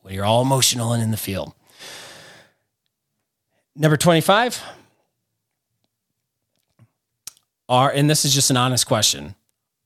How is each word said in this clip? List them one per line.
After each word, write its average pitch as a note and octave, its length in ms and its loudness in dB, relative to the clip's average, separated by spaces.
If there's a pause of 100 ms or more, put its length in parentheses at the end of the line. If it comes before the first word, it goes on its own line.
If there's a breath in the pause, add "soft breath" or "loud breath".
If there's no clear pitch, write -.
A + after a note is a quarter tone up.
when F#2+ 120 -16
you're G2 120 -6
all A2+ 180 2
emotional B2 500 0
and A#2 80 0
in A2 80 -2
the A2 80 -2
field. F2 360 -8 (2250 loud breath)
Number D3+ 220 2
twenty-five, F#3+ 640 2 (3000 loud breath)
are, B2+ 220 2
and C#3+ 180 0
this D3+ 160 2
is C#3 120 0
just C#3 160 0
an C3 60 2
honest B2 280 0
question, G2 480 -2 (520)